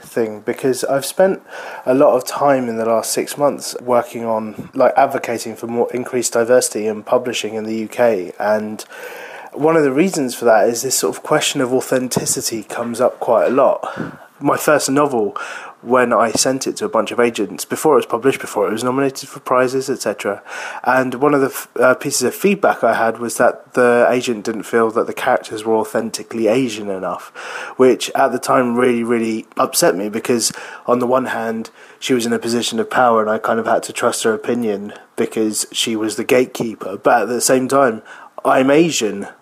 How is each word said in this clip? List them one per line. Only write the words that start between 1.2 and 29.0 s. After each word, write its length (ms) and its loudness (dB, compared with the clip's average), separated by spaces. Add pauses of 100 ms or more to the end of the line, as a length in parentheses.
a 80 2
lot 220 6
of 100 -2
time 420 0
in 80 -4
the 100 -2
last 280 0
six 240 -4
months 440 -2
working 440 0
on, 500 -4
like, 220 4
advocating 580 0
for 120 -10
more 260 0
increased 400 -4
diversity 540 2
in 160 -4
publishing 520 -2
in 80 -6
the 140 -6
U 100 -6
K, 500 0
and 440 -2 (720)
one 240 2
of 60 4
the 100 2
reasons 420 0
for 100 -6
that 220 6
is 160 0
this 160 -2
sort 180 -2
of 60 -16
question 380 0
of 120 0
authenticity 880 -2
comes 380 -6
up 200 2
quite 260 4
a 20 0
lot. 640 0 (260)
My 180 0
first 340 2
novel 440 2 (460)
when 300 2
I 200 4
sent 340 -2
it 120 -4
to 80 -4
a 40 -4
bunch 220 -2
of 80 -2
agents 440 0
before 300 0
it 40 6
was 100 2
published, 340 0
before 260 -2
it 40 -4
was 120 -4
nominated 460 -2
for 100 -16
prizes, 500 0
et 120 -4
cetera. 400 -4 (420)
And 320 2
one 200 2
of 60 4
the 60 4
f-, 200 -10 (120)
uh, 140 6
pieces 300 -2
of 100 0
feedback 500 2
I 120 4
had 240 0
was 180 -6
that 380 0
the 340 6
agent 360 0
didn't 180 -4
feel 280 2
that 140 0
the 80 -6
characters 500 -2
were 120 2
authentically 720 -2
Asian 420 0
enough, 400 -8 (480)
which 380 4
at 160 4
the 80 -4
time 360 2
really, 280 2